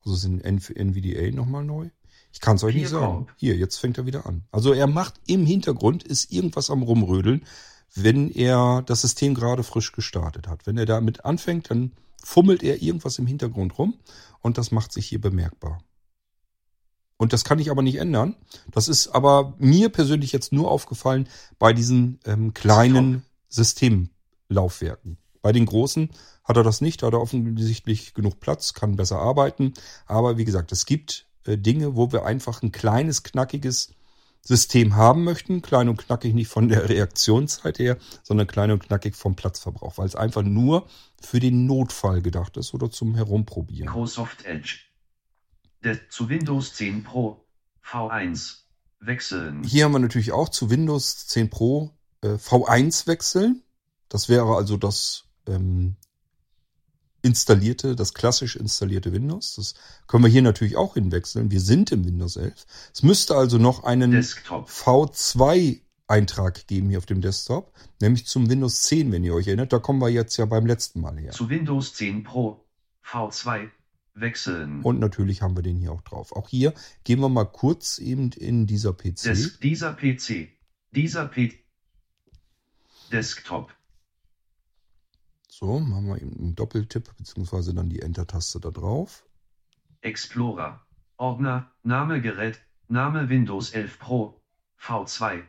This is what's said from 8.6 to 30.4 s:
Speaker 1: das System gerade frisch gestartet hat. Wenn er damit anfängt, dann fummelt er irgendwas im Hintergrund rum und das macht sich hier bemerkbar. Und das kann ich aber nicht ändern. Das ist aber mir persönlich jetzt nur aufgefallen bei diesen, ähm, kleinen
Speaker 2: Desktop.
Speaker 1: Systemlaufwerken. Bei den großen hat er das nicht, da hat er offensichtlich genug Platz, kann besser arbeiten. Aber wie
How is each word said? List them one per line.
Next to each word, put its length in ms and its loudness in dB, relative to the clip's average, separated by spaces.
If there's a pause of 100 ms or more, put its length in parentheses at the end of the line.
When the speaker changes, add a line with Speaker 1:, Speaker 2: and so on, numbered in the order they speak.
Speaker 1:
das 180 -2
System 340 0
gerade 300 -2
frisch 280 -6
gestartet 540 -8
hat. 200 -10
Wenn 100 -4
er 80 0
damit 400 0
anfängt, 460 -4
dann 220 -2 (300)
fummelt 400 6
er 200 -2
irgendwas 360 -4
im 80 -2
Hintergrund 520 -4
rum 200 -2 (420)
und 180 -2
das 120 -4
macht 220 -2
sich 140 -6
hier 160 -6
bemerkbar. 600 -4 (1300)
Und 160 2
das 120 0
kann 140 2
ich 120 -2
aber 100 0
nicht 160 2
ändern. 400 0 (340)
Das 180 0
ist 200 0
aber 500 4
mir 300 8
persönlich 440 0
jetzt 200 -2
nur 180 2
aufgefallen 600 -2 (280)
bei 140 6
diesen, 540 2
ähm, 260 0
kleinen 600 6
Speaker 2:
Desktop. 200 -6 (160)
Speaker 1:
Systemlaufwerken. 1700 0 (240)
Bei 120 2
den 120 6
großen 460 0 (340)
hat 140 4
er 60 8
das 180 2
nicht, 200 -2
da 40 0
hat 80 0
er 80 2
offensichtlich 880 -4
genug 260 -2
Platz, 360 -4
kann 220 -2
besser 220 -2
arbeiten. 540 0 (320)
Aber 320 0
wie 80 0